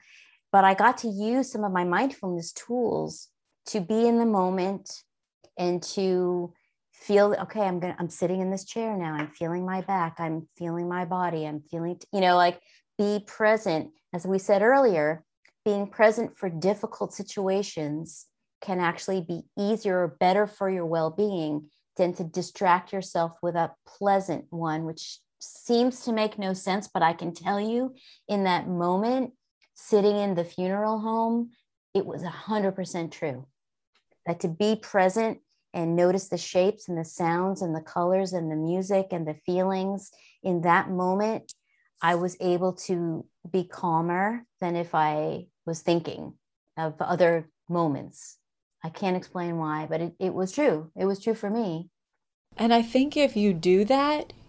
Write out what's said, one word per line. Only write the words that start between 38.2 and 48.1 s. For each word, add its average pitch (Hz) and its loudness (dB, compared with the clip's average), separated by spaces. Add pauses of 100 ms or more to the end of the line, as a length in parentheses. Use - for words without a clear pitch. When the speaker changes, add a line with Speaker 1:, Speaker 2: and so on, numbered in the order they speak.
Speaker 1:
and 165 -2
the 156 -2
music 190 0
and 170 -4
the 156 -4 (120)
feelings 190 -2 (320)
in 180 0
that 175 4
moment, 190 -2 (460)
I 175 2
was 180 -2
able 180 0
to 170 -4 (240)
be 185 0
calmer 180 0 (140)
than 175 -2
if 170 -4
I 156 0 (180)
was 165 -6
thinking 165 -2 (440)
of 160 -4
other 170 2 (180)
moments. 165 -4 (460)